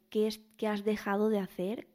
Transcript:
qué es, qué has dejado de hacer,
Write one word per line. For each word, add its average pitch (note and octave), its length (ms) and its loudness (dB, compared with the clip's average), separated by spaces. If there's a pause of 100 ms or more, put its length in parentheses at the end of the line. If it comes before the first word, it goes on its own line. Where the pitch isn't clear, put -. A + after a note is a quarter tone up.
qué G#3+ 180 2
es, G#3+ 120 -6 (180)
qué G#3+ 100 -2
has G#3 180 -2
dejado G#3+ 440 2
de G#3 100 2
hacer, F#3 540 -6